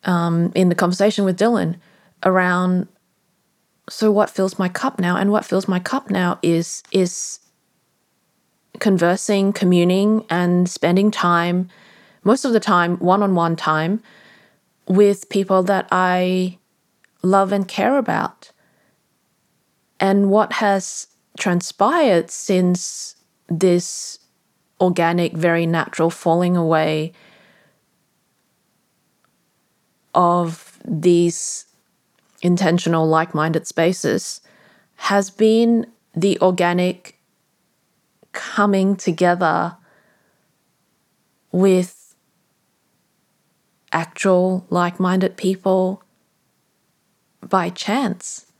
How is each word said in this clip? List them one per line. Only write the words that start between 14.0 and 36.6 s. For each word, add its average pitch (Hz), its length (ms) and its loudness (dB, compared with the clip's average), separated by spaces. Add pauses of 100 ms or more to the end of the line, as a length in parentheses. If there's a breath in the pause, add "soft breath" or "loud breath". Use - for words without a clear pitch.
with 202 400 2
people 190 360 0
that 190 280 -2
I 185 680 0 (640)
love 196 300 2
and 196 160 -2
care 240 300 0
about. - 520 -4 (1500)
And 196 300 2
what 214 240 0
has 196 520 -4 (320)
transpired 196 920 0
since - 840 -2 (340)
this 175 680 -2 (640)
organic, 175 540 0
very 170 320 0
natural 165 440 -2
falling 175 460 0
away 156 560 0 (3000 soft breath)
of 175 680 0
these 170 840 0 (760)
intentional, 175 640 0
like-minded 160 640 -2
spaces 165 720 -2 (560 soft breath)
has 196 340 -2
been 226 560 2 (280)
the 185 260 0
organic 180 800 -2 (1120)